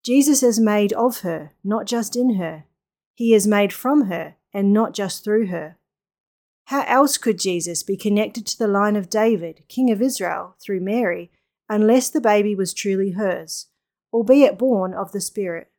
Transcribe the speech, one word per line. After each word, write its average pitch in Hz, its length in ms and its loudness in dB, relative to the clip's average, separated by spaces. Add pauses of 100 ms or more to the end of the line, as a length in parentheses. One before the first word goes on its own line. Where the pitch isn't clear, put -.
Jesus 269 380 4
is 233 180 2
made 208 340 2
of 233 260 -2
her, 165 320 -8 (100)
not 208 220 -4
just 233 320 -4
in 247 200 0
her. 160 280 -6 (500)
He 226 200 4
is 202 120 4
made 202 280 2
from 277 320 2
her, 165 300 -8 (180)
and 196 180 2
not 214 220 2
just 196 280 -6
through 208 260 0
her. 165 280 -10 (880)
How 277 200 -2
else 180 320 2
could 208 200 -2
Jesus 175 440 -4
be 196 140 -4
connected 214 500 -2
to - 120 -8
the 226 100 0
line 208 280 0
of 185 140 -6
David, 214 580 -2
King 247 220 0
of 208 100 0
Israel, 180 540 -4 (100)
through 190 160 -4
Mary, 185 500 -2 (380)
unless 214 400 2
the - 140 -2
baby 208 320 2
was 185 180 -4
truly 196 380 -2
hers, 180 560 -6 (440)
albeit 233 460 4
born 190 380 0
of 185 180 -8
the 202 80 -6
Spirit? 170 480 -8 (100)